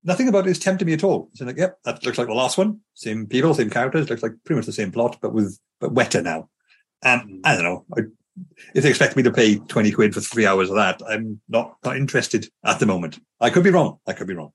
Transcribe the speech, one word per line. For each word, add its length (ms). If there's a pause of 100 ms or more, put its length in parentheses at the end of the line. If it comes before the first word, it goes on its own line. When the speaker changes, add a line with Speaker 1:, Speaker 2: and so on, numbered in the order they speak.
Speaker 1:
nothing 240
about 180
it 40
is 80
tempting 280
me 60
at 120
all. 280
It's 80
like, 160
"Yep, 280
that 200
looks 140
like 100
the 60
last 240
one. 220 (140)
Same 320
people, 280
same 160
characters. 400
Looks 120
like 100 (120)
pretty 140
much 80
the 60
same 200
plot, 280
but 120
with, 260 (220)
but 120
wetter 300
now." 260 (540)
And 200
Speaker 2:
Mm. 220
Speaker 1:
I 100
don't 100
know. 200 (120)
I, 60 (720)
if 100
they 60
expect 260
me 80
to 80
pay 240
twenty 340
quid 240
for 60
three 260
hours 240
of 60
that, 320
I'm 400
not, 360
not 120
interested 520 (160)
at 140
the 80
moment. 320 (220)
I 100
could 140
be 60
wrong. 360
I 60
could 160
be 60
wrong. 200